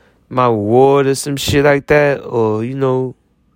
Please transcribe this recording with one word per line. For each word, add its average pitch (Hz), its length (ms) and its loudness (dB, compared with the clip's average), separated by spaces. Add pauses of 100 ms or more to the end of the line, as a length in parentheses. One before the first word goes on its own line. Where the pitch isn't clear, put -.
(300)
my 123 160 0
award 123 600 2
or 135 80 0
some 139 240 -6
shit 143 280 0
like 143 220 0
that, 147 340 2
or, 110 420 -2
you 127 120 -8
know, 131 380 -2 (420)